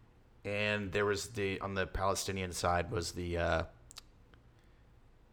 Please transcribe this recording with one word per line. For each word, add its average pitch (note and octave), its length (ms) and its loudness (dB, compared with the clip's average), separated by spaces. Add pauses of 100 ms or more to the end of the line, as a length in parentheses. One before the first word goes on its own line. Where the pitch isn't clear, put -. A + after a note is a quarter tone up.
(440)
and G#2 480 0
there G#2 120 4
was G2+ 260 2
the, G2 300 -2
on G2 140 -4
the F#2 120 2
Palestinian F#2+ 640 0
side F2 380 2
was E2+ 220 -2
the, F2 260 -2
uh, E2+ 240 2 (1700)